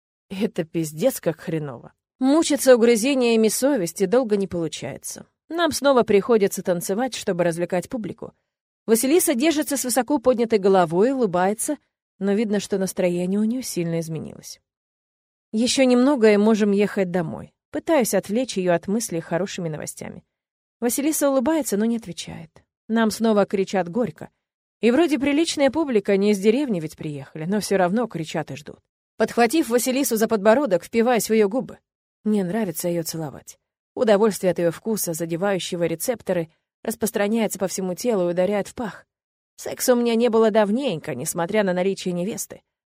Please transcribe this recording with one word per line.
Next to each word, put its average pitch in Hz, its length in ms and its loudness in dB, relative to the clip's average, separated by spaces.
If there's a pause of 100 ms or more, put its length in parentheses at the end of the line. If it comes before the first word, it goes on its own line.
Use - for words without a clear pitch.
(300)
Это 190 340 -4
пиздец 160 560 -2
как - 200 -4
хреново. 147 540 -8 (260)
Мучиться 277 560 4
угрызениями 233 720 4
совести 208 580 0
долго 214 320 2
не 196 100 -2
получается. - 760 -8 (240)
Нам 330 220 0
снова 254 320 4
приходится 202 580 2
танцевать, 196 540 -2
чтобы 175 280 -2
развлекать 175 460 -2
публику. - 440 -10 (520)
Василиса 285 480 2
держится 294 420 0
с 247 100 -4
высоко 247 340 0
поднятой 226 400 2
головой, 190 520 4
улыбается, 214 640 0 (420)
но 196 140 0
видно, 208 260 0
что - 180 -4
настроение 180 600 -2
у 214 40 0
неё 240 200 -2
сильно 170 360 -4
изменилось. - 600 -12 (920)
Ещё 240 320 2
немного, 247 480 4
и 208 60 6
можем 208 360 4
ехать 196 360 0
домой. 170 440 -6 (180)
Пытаюсь 302 420 0
отвлечь 208 440 -2
её 180 160 2
от 170 140 0
мыслей 190 340 -4
хорошими 170 480 -4
новостями. - 540 -12 (560)
Василиса 277 500 0
улыбается, 269 480 0
но 214 80 0
не 233 120 -2
отвечает. 165 640 -14 (260)
Нам 220 220 2
снова 214 340 2
кричат 190 440 -2
горько. 202 400 -6 (500)
И 226 120 4
вроде 294 280 2
приличная 285 500 2
публика, 262 460 0
не 202 160 4
из 202 80 0
деревни 220 400 2
ведь 156 160 -8
приехали, 151 480 -12
но 196 160 -2
всё 196 160 0
равно 190 320 2
кричат 160 440 -6
и 135 40 -8
ждут. - 240 -18 (380)
Подхватив 233 500 2
Василису 247 480 0
за 220 140 0
подбородок, 220 560 2
впиваюсь 226 440 0
в 220 40 2
её 214 160 4
губы. 196 300 -6 (440)
Мне 208 220 0
нравится 185 420 -4
её 170 160 -2
целовать. 160 560 -10 (340)
Удовольствие 202 580 2
от 170 80 -4
её 170 120 2
вкуса, 190 420 -4
задевающего 170 720 -4
рецепторы, 170 640 -4 (320)
распространяется 214 800 -2
по 196 80 -2
всему 185 260 -6
телу 185 360 0
и - 20 0
ударяет 185 380 0
в - 40 -20
пах. - 320 -10 (520)
Секса - 360 -2
у 240 40 4
меня 233 180 0
не 233 140 2
было 220 200 4
давненько, 208 640 0
несмотря 170 500 -2
на 185 100 0
наличие 185 400 -2
невесты. - 480 -8 (280)